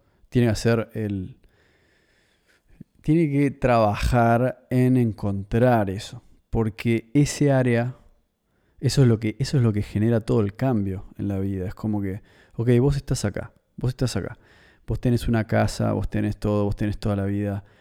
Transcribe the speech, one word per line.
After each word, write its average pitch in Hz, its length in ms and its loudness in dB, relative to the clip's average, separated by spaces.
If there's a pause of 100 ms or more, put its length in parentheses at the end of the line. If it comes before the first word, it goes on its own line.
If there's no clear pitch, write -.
(280)
tiene 120 180 2
que 113 60 2
hacer 113 420 0
el... 101 420 -6 (1700)
Tiene 156 280 2
que 139 200 2
trabajar 117 1200 2
en 127 260 4
encontrar 110 920 0
eso, 107 320 -10 (260)
porque 113 640 -2
ese 143 400 2
área, 127 460 0 (840)
eso 143 220 2
es 123 60 6
lo 113 120 2
que, 110 200 -4
eso 139 180 -2
es 120 40 2
lo 110 120 2
que 104 80 -2
genera 110 400 0
todo 123 180 0
el 101 140 -2
cambio 101 500 -2 (140)
en 101 100 -4
la 98 100 -4
vida. 98 300 -4
Es - 60 -10
como 104 260 -4
que, 98 220 -6 (320)
ok, 117 160 -2 (100)
vos 139 160 2
estás 135 300 -4
acá, - 260 -6 (240)
vos - 140 -4
estás - 260 -4
acá, - 220 -8 (480)
vos 113 120 -6
tenés 120 300 0
una 113 180 0
casa, 107 460 0
vos 101 160 -4
tenés 104 300 -4
todo, 104 260 0
vos 101 120 -4
tenés 104 200 -4
toda 104 180 -4
la 98 120 -4
vida, 101 360 -4 (180)